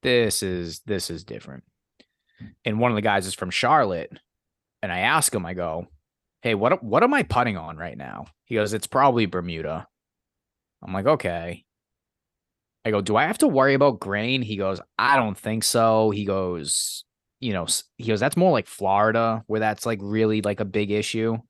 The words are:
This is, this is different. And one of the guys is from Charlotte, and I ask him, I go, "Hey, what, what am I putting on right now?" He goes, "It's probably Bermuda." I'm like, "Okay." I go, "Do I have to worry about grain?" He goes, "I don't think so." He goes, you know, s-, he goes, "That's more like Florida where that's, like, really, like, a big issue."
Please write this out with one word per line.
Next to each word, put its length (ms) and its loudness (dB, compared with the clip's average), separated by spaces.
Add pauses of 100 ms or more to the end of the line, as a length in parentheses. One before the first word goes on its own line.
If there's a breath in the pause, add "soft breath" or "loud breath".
This 440 2
is, 420 -4
this 240 -4
is 140 -10
different. 400 -16 (1000 loud breath)
And 140 -2
one 140 4
of 20 0
the 80 0
guys 240 2
is 80 -6
from 160 -8
Charlotte, 640 0 (680)
and 120 -6
I 80 -2
ask 340 2
him, 100 -2
I 100 -6
go, 340 -6 (520)
"Hey, 140 0
what, 300 2
what 180 2
am 100 2
I 120 2
putting 320 0
on 220 -10
right 200 -10
now?" 280 -12 (180)
He 100 -8
goes, 180 0
"It's 140 -6
probably 400 4
Bermuda." 600 -6 (960)
I'm 100 -12
like, 120 -2
"Okay." 580 -2 (1200)
I 80 0
go, 80 2
"Do 160 0
I 80 4
have 140 -4
to 100 4
worry 260 4
about 240 4
grain?" 440 -2
He 140 -6
goes, 240 -4 (200)
"I 160 4
don't 200 0
think 280 -4
so." 460 4
He 140 -2
goes, 800 -4 (360)
you 120 -4
know, 120 -2
s-, 180 -4 (140)
he 100 -14
goes, 140 2
"That's 160 0
more 160 6
like 160 0
Florida 800 2
where 120 0
that's, 240 -2
like, 160 -2
really, 420 2
like, 180 -2
a 40 0
big 280 -2
issue." 460 -2 (120)